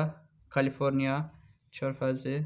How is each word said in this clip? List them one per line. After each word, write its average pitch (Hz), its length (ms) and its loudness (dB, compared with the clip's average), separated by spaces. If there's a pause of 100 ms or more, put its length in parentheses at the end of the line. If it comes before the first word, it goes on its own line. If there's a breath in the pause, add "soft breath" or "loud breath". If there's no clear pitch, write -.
(500)
Kaliforniya 135 720 2 (520 soft breath)
körfəzi 131 760 -2